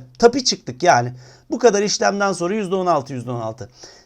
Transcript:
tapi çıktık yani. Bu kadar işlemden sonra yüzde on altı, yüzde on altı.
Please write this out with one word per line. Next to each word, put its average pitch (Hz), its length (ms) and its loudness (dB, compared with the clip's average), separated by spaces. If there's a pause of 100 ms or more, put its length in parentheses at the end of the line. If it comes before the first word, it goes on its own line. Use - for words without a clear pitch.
(180)
tapi 240 260 4
çıktık - 380 -6
yani. 123 300 4 (380)
Bu 277 80 -4
kadar 208 240 4
işlemden 202 500 0
sonra 175 220 -4
yüzde 196 200 -4
on 185 120 -2
altı, 143 260 0
yüzde 123 180 -8
on 120 100 -6
altı. 110 280 -10 (380)